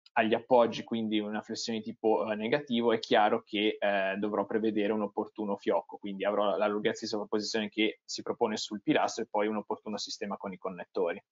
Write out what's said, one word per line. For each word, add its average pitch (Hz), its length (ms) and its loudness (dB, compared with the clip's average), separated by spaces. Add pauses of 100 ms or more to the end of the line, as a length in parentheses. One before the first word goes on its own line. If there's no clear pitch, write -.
(140)
agli 113 200 4
appoggi, 117 500 4
quindi 110 360 -2
una 104 200 -4
flessione 113 400 -6
di 107 60 -10
tipo, 110 440 0
eh, 107 60 0
negativo, 117 560 0
è 110 80 2
chiaro 110 420 4
che, 104 380 0
eh, 98 380 2
dovrò 104 280 0
prevedere 107 460 0
un 107 120 2
opportuno 104 520 -4
fiocco, 95 400 -2
quindi 98 300 -6
avrò 101 320 2
la 104 100 2
lunghezza 107 380 0
di - 20 -6
sovrapposizione 104 640 -2
che - 340 0
si - 180 -10
propone 107 360 -2
sul 107 240 -6
pilastro 113 420 0
e - 60 -8
poi 107 180 2
un 107 100 0
opportuno 104 400 -6
sistema 98 380 -8
con 98 160 -8
i 90 60 -12
connettori. 90 760 -4